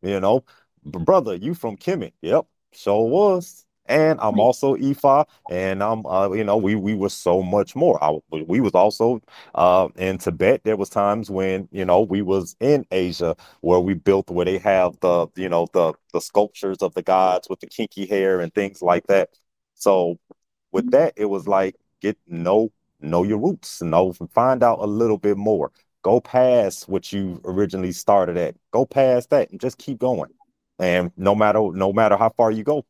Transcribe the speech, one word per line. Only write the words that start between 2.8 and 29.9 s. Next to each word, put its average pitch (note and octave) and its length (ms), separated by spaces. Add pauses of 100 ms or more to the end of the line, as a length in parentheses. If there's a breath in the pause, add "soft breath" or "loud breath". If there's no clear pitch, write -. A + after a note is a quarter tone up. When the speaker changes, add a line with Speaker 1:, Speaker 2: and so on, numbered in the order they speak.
Speaker 1:
was." F#3 560 (240)
And D#3 300
I'm G#2+ 160
Speaker 2:
Yeah. G#2 80
Speaker 1:
also B2+ 320
Ifa, C#3 500 (240 soft breath)
and F#2+ 320
I'm, G#2+ 240
uh, F#2+ 260
you G#2+ 120
know, G2+ 140
we, G#2 180
we G#2 180
were G2+ 140
so F#2 340
much F#2+ 320
more. B2 300
I, D#2 140 (140)
we, D#2+ 100
we F2 180
was G#2+ 160
also, A2 460 (340 loud breath)
uh, F2+ 400
in F#2 220
Tibet. F#2 480
There A2 100
was G2 140
times G#2 420
when, F#2+ 400
you F#2 140
know, F2+ 160
we G2+ 200
was F#2+ 380
in C3+ 320
Asia F2 420 (280 soft breath)
where F2+ 180
we F#2 140
built, F#2+ 360
where F2+ 140
they F#2 140
have F#2 420
the, F2 280 (100)
you F#2 100
know, E2+ 240
the, E2 220 (180)
the E2+ 80
sculptures G2+ 640
of F#2 140
the F#2 60
gods F#2 480
with F#2+ 120
the - 60
kinky G2+ 380
hair F#2+ 360
and E2+ 120
things G2 280
like F2 260
that. F#2+ 220 (460)
So F2+ 440 (540)
with B2 180
that, C#3+ 240
it G#2 120
was G2 200
like, F#2+ 300 (240)
get, G2+ 160 (100)
know, F2+ 460 (260)
know E2 240
your G#2 140
roots, D#3 440
know, F2 300 (220)
find B2 300
out A#2+ 180
a G#2+ 40
little G#2+ 320
bit G2+ 200
more. G2+ 340 (300)
Go A#2 180
past B2 680
what F#2 240
you F#2+ 320
originally F#2 480
started F#2 420
at. E2+ 200 (160)
Go B2+ 140
past C3 440
that C#3 220
and G3 100
just B2+ 160
keep C3 200